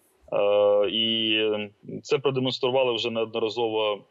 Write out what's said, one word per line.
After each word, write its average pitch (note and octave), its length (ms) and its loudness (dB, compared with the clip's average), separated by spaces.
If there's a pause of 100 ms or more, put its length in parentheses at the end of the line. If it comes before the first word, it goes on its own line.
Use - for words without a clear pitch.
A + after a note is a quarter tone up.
(320)
Е, G#2 580 4
і, A2+ 460 -2
е, G#2+ 340 -2 (320)
це D3 160 0
продемонстрували C3 760 0
вже A#2 180 -4
неодноразово A2 1000 -2